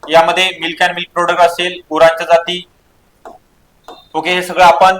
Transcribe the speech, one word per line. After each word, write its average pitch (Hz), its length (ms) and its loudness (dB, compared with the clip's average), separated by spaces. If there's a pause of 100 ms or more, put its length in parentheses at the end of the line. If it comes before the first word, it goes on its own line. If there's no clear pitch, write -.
यामध्ये 170 420 2 (120)
milk 170 240 -4
and 175 120 -6
milk 175 200 -10
product 175 280 0
असेल, 180 340 -6 (100)
गुरांच्या 165 360 2
जाती. 175 380 0 (1500)
ओके, 160 160 -4
हे 180 120 -2
सगळं 180 220 0
आपण 185 360 4